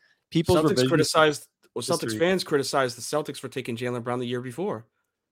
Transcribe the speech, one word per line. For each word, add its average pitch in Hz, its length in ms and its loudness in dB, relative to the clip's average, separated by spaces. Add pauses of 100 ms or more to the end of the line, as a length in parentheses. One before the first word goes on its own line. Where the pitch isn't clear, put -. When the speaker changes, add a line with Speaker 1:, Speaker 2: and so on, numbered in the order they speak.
(320)
Speaker 1:
people's 170 280 4
Speaker 2:
Celtics 156 160 4
Speaker 1:
revisionist 127 120 4
Speaker 2:
criticized, 156 600 4 (280)
well, 120 60 -4
Celtics 165 220 -2
Speaker 1:
history. 110 160 -4
Speaker 2:
fans 180 240 2
criticized 135 540 0
the 117 40 -14
Celtics 151 380 -4
for 135 100 -12
taking 123 260 -6
Jaylen 123 280 -6
Brown 120 160 -4
the 123 80 -4
year 123 140 -4
before. 131 440 -8 (460)